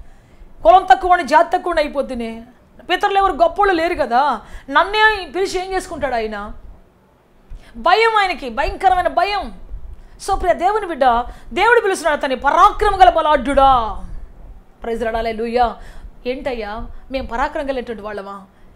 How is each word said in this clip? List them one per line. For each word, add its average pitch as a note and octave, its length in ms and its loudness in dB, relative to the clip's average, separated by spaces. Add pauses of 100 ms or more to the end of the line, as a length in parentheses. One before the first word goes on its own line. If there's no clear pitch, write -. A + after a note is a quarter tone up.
(640)
కులం F#4 280 6
తక్కువని, F4+ 320 4
జాతి E4+ 340 2
తక్కువని F4 220 -2
అయిపోతుని, A#3 640 -6 (460)
పితరులు G4 280 0
ఎవరు G4 160 4
గొప్పోళ్ళు E4+ 400 2
లేరు E4 220 0
కదా, B3+ 460 0 (280)
నన్నే F#4+ 680 2
పిలిచి F#4 320 -4
ఏం F#4+ 60 -6
చేసుకుంటాడు E4+ 420 -4
ఆయన? A3 360 -6 (1300)
భయం G#4+ 400 4
ఆయనకి, E4+ 320 -2
భయంకరమైన F4+ 580 0
భయం. E4+ 460 -2 (760)
So, G4 60 0
ప్రియ F#4 180 0
దేవుని G4+ 320 0
బిడ్డ, D4+ 180 -4 (500)
దేవుడు A4+ 260 4
పిలుస్తున్నాడు E4+ 380 0
అతన్ని, C4+ 180 -4
"పరాక్రమం F#4+ 680 4
గల F4+ 80 10
బలాఢ్యుడా." C4+ 920 2 (840)
ప్రైజ్ A3+ 200 -6
లార్డ్, A3+ 140 -4
హల్లెలూయా. A3+ 580 -2 (500)
ఏంటయ్యా, A#3+ 600 -6 (240)
మేము C4 160 -6
పరాక్రమం C#4+ 400 -4
కలిగినటువంటి A#3 360 -8
వాళ్ళమా? G3 380 -12 (340)